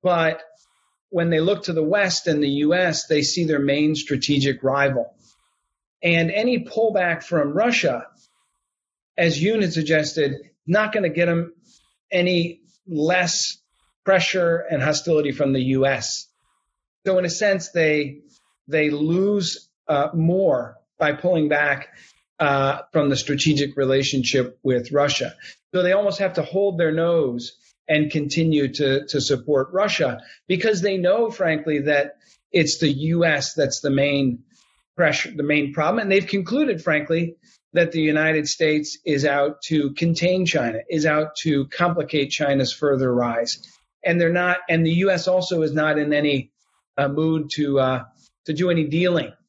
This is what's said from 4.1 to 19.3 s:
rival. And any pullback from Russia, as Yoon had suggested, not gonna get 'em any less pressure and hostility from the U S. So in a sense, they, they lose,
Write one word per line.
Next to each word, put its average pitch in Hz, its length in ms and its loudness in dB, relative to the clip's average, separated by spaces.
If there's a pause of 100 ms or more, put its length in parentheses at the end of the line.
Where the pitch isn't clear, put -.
rival. 135 540 0 (880)
And 165 280 2
any 233 340 -2
pullback 185 580 0
from 147 300 -2
Russia, 170 540 0 (1080)
as 160 240 2
Yoon 214 200 2
had 175 100 0
suggested, 151 640 0 (340)
not 214 240 0
gonna 196 180 0
get 170 200 0
'em 170 240 -2 (580)
any 175 500 0 (240)
less 170 720 -2 (460)
pressure 175 540 2 (120)
and 143 120 -2
hostility 151 500 0
from 139 220 0
the 131 80 0
U 131 240 2
S. 123 420 -4 (800)
So 190 140 2
in 180 40 0
a 170 60 -2
sense, 190 400 0
they, 151 500 0 (480)
they 151 220 2
lose, 175 800 0 (180)